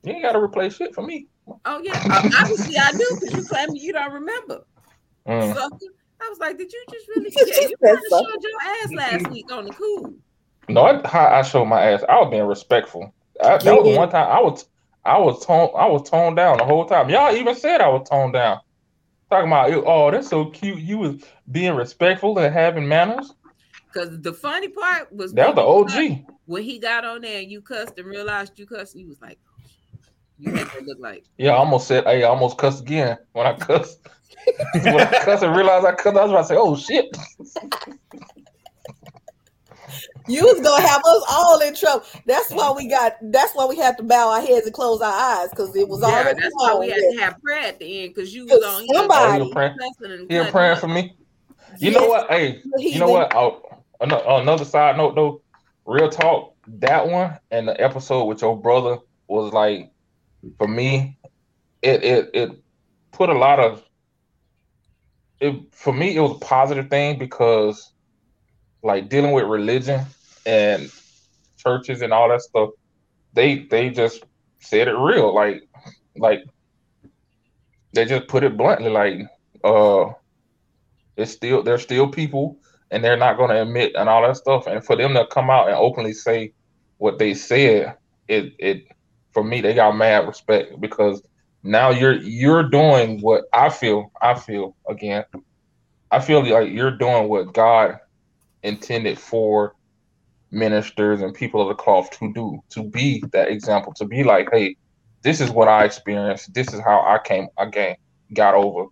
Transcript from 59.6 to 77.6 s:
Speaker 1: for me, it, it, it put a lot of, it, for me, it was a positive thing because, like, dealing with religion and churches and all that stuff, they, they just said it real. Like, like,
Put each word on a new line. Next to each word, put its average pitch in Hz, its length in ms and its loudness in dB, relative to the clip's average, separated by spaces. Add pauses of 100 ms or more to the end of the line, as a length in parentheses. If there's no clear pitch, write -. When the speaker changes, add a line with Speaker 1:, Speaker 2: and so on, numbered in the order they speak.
Speaker 1:
for 104 100 -2
me, 135 500 -4 (640)
it, 127 220 2
it, - 300 0
it 120 160 -4 (600)
put 185 200 -2
a 151 40 2
lot 135 240 4
of, 113 240 0 (1600)
it, 139 160 -2 (160)
for - 200 -4
me, 165 220 -2
it 156 60 0
was 143 160 0
a - 20 -20
positive 139 500 -2
thing 143 300 -2
because, 113 720 -2 (920)
like, 101 240 -4
dealing 143 240 0
with 131 140 0
religion 123 580 -4 (420)
and 104 420 0 (680)
churches 127 460 -6
and 110 100 -2
all 117 160 4
that 120 140 0
stuff, 107 280 -2 (640)
they, 135 320 0
they 120 260 -2
just 120 340 -4 (360)
said 110 260 0
it 117 80 -2
real. 131 400 0
Like, 104 280 0 (540)
like, 107 280 0 (1500)